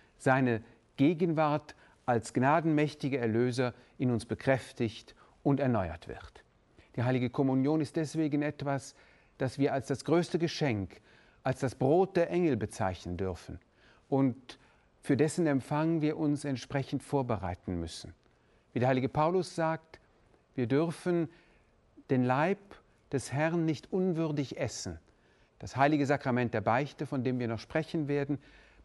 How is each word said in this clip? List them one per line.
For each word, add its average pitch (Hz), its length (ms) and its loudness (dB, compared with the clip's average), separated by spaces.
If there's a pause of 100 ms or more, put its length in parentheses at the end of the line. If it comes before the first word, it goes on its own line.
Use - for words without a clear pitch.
(180)
seine 127 440 2 (360)
Gegenwart 156 800 2 (300)
als 117 280 0
gnadenmächtiger 147 840 2
Erlöser 120 540 0 (240)
in 127 140 0
uns 117 140 -2
bekräftigt - 880 -2 (280)
und 139 160 2
erneuert 101 480 -2
wird. - 360 -16 (520)
Die 123 80 -2
heilige 123 260 0
Kommunion 135 520 0
ist - 140 -6
deswegen 151 460 -2
etwas, 143 540 -6 (420)
das 135 220 -4
wir 139 140 2
als 135 140 -4
das - 160 -4
größte 165 360 2
Geschenk, 123 600 -2 (420)
als 131 160 -2
das 131 160 -2
Brot 175 420 4
der 170 120 2
Engel 170 280 2
bezeichnen 90 600 -4
dürfen 90 420 -6 (500)
und 135 500 0 (420)
für - 140 2
dessen 156 320 2
Empfang 151 540 0
wir 151 160 0
uns 147 260 0
entsprechend 139 600 -4
vorbereiten 98 760 -2
müssen. - 340 -10 (600)
Wie 123 60 -2
der 123 100 2
heilige 131 200 0
Paulus 165 460 0
sagt, 160 440 -4 (560)
wir 123 120 0
dürfen 165 600 0 (800)
den 127 140 4
Leib 143 360 2 (520)
des - 200 -4
Herrn 160 320 0
nicht 160 300 -2
unwürdig 160 640 0
essen. 101 420 -6 (600)
Das 113 180 -10
heilige 143 280 4
Sakrament 123 480 0
der 110 80 0
Beichte, 131 440 0
von 131 180 -4
dem 127 160 -2
wir 123 80 -2
noch 113 120 -4
sprechen 160 480 -4
werden, 143 320 -2 (460)